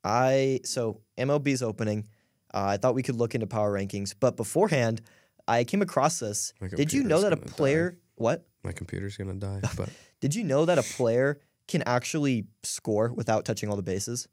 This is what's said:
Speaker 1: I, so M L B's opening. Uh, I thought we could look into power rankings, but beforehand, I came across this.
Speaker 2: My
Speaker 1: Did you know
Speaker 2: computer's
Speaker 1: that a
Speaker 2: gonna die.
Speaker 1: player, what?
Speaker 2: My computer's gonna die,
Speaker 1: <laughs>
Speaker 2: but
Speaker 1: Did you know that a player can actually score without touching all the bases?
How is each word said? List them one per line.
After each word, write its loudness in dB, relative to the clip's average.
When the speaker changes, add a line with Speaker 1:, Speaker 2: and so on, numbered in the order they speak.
Speaker 1:
I, 4
so -4
M -2
L 4
B's 0
opening. -2
Uh, 0
I 4
thought 2
we 0
could -4
look 0
into -2
power 0
rankings, -4
but 2
beforehand, 2
I 4
came 0
across 0
this. -4
Speaker 2:
My -6
Speaker 1:
Did 0
you 2
know 4
Speaker 2:
computer's 6
Speaker 1:
that 2
a 2
Speaker 2:
gonna -12
die. -14
Speaker 1:
player, 2
what? 0
Speaker 2:
My -6
computer's -8
gonna -6
die, -6
Speaker 1:
<laughs> -4
Speaker 2:
but -4
Speaker 1:
Did 0
you -2
know 4
that 4
a 2
player 0
can 0
actually 0
score -2
without 0
touching -4
all -2
the -4
bases? -4